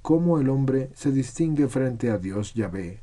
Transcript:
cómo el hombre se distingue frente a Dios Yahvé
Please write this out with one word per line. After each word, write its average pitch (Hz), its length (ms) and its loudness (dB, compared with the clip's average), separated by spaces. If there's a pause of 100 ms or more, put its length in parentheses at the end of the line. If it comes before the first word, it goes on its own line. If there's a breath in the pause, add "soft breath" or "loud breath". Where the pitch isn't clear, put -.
cómo 165 360 4
el 135 120 2
hombre 135 440 0
se 139 200 -2
distingue 143 560 0
frente 123 420 0
a 104 60 0
Dios 95 360 -4
Yahvé 95 500 -4